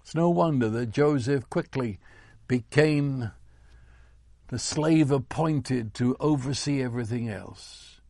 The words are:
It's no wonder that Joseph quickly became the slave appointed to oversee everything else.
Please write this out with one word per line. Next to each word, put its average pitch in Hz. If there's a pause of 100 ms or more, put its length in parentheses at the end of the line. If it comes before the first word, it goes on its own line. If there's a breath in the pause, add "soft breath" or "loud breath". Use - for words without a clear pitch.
It's -
no 170
wonder 156
that 117
Joseph 139
quickly 127 (480 soft breath)
became 139 (1160 soft breath)
the 120
slave 156
appointed 131
to 123
oversee 143
everything 120
else. - (100)